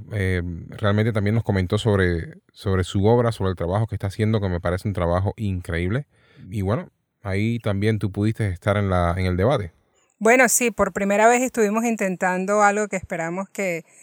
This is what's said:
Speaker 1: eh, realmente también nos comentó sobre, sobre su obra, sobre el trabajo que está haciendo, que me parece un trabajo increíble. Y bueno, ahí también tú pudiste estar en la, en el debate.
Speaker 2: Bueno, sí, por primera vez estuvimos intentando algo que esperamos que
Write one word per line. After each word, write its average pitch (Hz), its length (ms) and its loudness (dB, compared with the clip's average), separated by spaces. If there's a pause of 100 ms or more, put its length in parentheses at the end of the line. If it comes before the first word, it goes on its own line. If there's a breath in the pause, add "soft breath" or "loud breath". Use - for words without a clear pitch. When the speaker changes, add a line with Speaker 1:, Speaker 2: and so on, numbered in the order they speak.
(120)
Speaker 1:
eh, 92 320 -2 (240)
realmente 107 440 0
también 101 220 0
nos 113 100 0
comentó 98 360 0
sobre, 92 560 2 (160)
sobre 95 320 -2
su 98 240 -2
obra, 117 240 4
sobre 98 180 -2
el 90 60 -4
trabajo 95 320 -2
que - 80 -8
está 101 120 -4
haciendo, 107 320 0
que 98 100 -2
me 87 100 -2
parece 87 280 -2
un 101 60 -2
trabajo 92 440 0
increíble. 92 680 -4 (460 soft breath)
Y 104 100 -4
bueno, 107 300 -2 (320)
ahí 104 340 -2
también 107 400 0
tú 101 140 -4
pudiste 107 380 0
estar 101 280 0
en 101 140 0
la, 87 260 2
en 92 80 0
el 90 120 0
debate. 92 340 0 (480)
Speaker 2:
Bueno, 240 300 4
sí, 240 200 0
por 196 240 -2
primera 202 340 4
vez 240 140 6
estuvimos 226 420 0
intentando 196 800 0
algo 208 260 2
que 202 80 -8
esperamos 175 540 -6
que 175 360 -6 (180 soft breath)